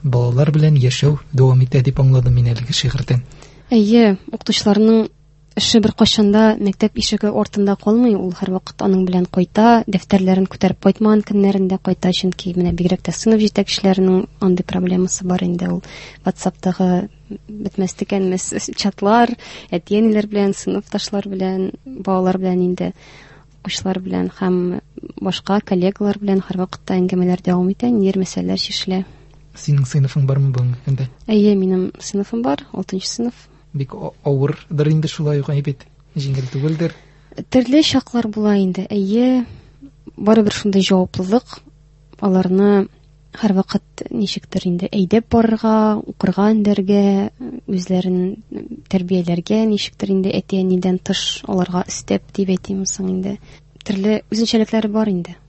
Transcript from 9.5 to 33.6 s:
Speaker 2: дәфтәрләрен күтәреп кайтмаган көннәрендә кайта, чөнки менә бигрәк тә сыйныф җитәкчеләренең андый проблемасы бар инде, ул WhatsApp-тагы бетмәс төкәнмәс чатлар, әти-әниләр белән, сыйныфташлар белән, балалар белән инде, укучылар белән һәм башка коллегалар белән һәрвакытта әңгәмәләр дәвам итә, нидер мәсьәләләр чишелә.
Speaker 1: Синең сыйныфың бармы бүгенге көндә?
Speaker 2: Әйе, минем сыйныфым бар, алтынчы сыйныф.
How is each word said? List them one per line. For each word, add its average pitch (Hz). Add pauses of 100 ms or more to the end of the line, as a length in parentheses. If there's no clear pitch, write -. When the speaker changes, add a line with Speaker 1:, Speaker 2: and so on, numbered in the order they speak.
Speaker 2:
дәфтәрләрен 190
күтәреп -
кайтмаган 214
көннәрендә 196
кайта, 185
чөнки 180
менә 175
бигрәк 175
тә 170
сыйныф 220
җитәкчеләренең 190 (160)
андый 180
проблемасы 185
бар 180
инде, 175
ул 175 (400)
WhatsApp-тагы 185 (400)
бетмәс 202
төкәнмәс 190
чатлар, 233 (340)
әти-әниләр 214
белән, 202
сыйныфташлар 202
белән, 190 (160)
балалар 185
белән 180
инде, 180 (720)
укучылар 185
белән 185
һәм 180 (680)
башка 196
коллегалар 196
белән 196
һәрвакытта 185
әңгәмәләр 180
дәвам 180
итә, 240
нидер 196
мәсьәләләр 185
чишелә. 185 (520)
Speaker 1:
Синең 143
сыйныфың 135
бармы 135
бүгенге 123
көндә? 131 (240)
Speaker 2:
Әйе, 208
минем 185
сыйныфым 202
бар, 277
алтынчы 190
сыйныф. - (260)